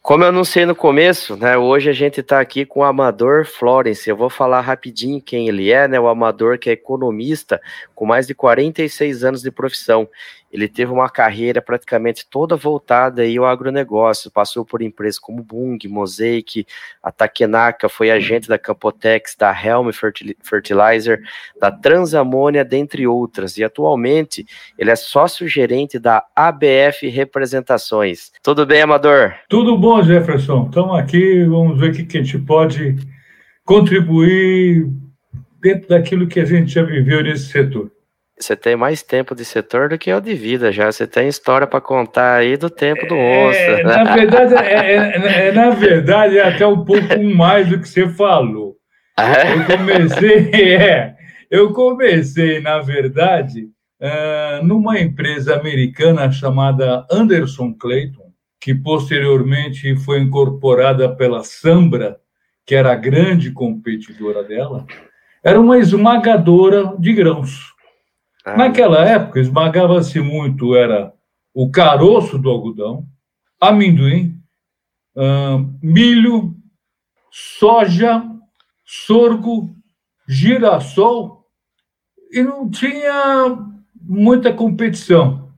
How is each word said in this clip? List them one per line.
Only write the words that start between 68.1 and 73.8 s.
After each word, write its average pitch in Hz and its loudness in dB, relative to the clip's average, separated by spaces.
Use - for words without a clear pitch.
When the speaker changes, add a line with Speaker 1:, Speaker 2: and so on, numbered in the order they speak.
Speaker 1:
Ah. - -4
Speaker 2:
Naquela 220 4
época, 208 0
esmagava-se 160 0
muito, 143 -2
era 113 0
o 131 -2
caroço 165 4
do 135 -2
algodão, 113 -6
amendoim, 175 2